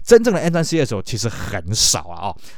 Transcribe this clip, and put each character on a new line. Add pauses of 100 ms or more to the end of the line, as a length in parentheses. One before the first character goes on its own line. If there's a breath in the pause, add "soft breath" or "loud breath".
真
正
的
M
三
C
S
L
其
实
很
少
啊，
哦， (220 loud breath)